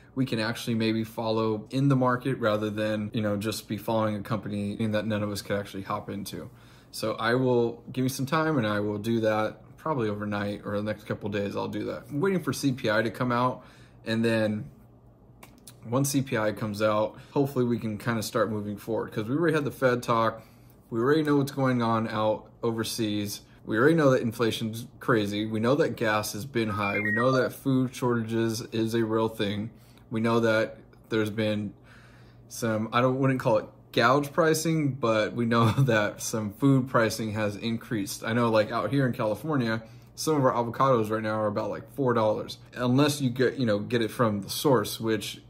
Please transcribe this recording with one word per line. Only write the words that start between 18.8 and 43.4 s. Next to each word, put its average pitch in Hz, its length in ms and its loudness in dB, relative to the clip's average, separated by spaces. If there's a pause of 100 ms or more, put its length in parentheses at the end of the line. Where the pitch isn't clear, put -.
'cause 113 100 -4
we 123 140 -2
already 160 180 2
had 147 80 0
the 147 80 -2
Fed 123 320 2
talk. 113 380 0 (480)
We 117 100 -4
already 147 240 4
know 147 140 4
what's 139 160 0
going 127 280 2
on 113 280 0
out 107 400 -2 (120)
overseas. 107 800 -2 (260)
We 110 120 -2
already 147 180 6
know 151 140 6
that 127 120 4
inflation's 113 640 -2 (140)
crazy. 107 460 0
We 110 160 -4
know 123 140 2
that 143 200 0
gas 107 380 -2
has 104 100 -10
been 117 240 -2
high. 104 320 -2
We 104 140 -2
know 120 180 2
that 127 220 0
food 131 420 -2
shortages 113 680 -2 (100)
is 113 220 0
a 113 100 2
real 110 240 0
thing. 104 400 -4 (400)
We 113 100 -4
know 113 220 2
that 110 380 0 (280)
there's 110 220 0
been 104 420 -2 (760)
some, 110 420 -4
I 120 80 2
don't, 131 180 2
wouldn't 135 220 2
call 120 200 2
it - 60 -2 (280)
gouge 131 380 4
pricing, 160 640 2
but 110 400 0
we 120 120 -2
know 117 260 4
<laughs> - 60 0
that 113 440 2
some 107 320 -4
food 135 340 4
pricing 110 460 0
has 104 240 -2
increased. 113 640 -4
I 113 80 -4
know, 120 180 2
like, 110 220 4
out 113 180 -2
here 135 160 2
in 120 60 0
California, 113 720 -2 (320)
some 156 220 0
of 135 80 4
our 120 80 4
avocados 117 560 2
right 110 120 -2
now 107 160 -2
are 107 100 0
about, 107 220 -2
like, 85 220 -10
four 127 220 0
dollars, 110 440 0 (160)
unless 135 460 2
you 135 100 0
get, 120 280 2